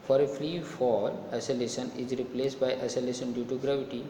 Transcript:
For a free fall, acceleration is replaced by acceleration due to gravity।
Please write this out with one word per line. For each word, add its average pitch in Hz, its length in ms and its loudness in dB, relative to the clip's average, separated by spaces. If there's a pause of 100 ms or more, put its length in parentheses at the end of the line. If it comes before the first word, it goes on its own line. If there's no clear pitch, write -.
(120)
For 135 80 8
a 143 80 6
free 160 360 -2
fall, 120 440 2 (260)
acceleration 123 520 0 (140)
is 127 120 -4
replaced 127 480 -2
by 131 100 4
acceleration 123 640 0
due 117 140 -2
to 131 180 -2
gravity। 135 340 0 (100)